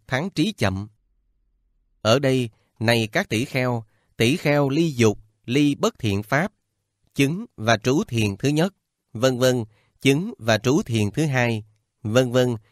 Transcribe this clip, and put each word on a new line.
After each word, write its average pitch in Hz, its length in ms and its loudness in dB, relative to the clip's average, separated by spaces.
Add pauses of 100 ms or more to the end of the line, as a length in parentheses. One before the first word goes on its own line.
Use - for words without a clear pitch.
thắng 135 240 -4
trí 196 220 -2
chậm? 98 360 -4 (1120)
Ở 117 160 4
đây, 131 320 0 (300)
này 113 320 2
các 190 160 -2
tỷ 110 160 -2
kheo, 123 400 -4 (320)
tỷ 123 200 2
kheo 143 320 0
ly 156 240 0
dục, 110 260 2 (280)
ly 143 280 2
bất - 240 -4
thiện 104 240 -2
pháp, 151 300 -2 (600)
chứng 170 320 -2 (100)
và 110 200 0
trú 131 280 0
thiền 107 320 -2
thứ 135 120 -4
nhất, 160 260 -2 (380)
vân 123 260 0
vân, 127 260 2 (360)
chứng 160 380 2
và 110 200 2
trú 147 240 0
thiền 107 280 -2
thứ 151 160 -2
hai, 120 380 -2 (380)
vân 120 300 2
vân, 123 240 2 (160)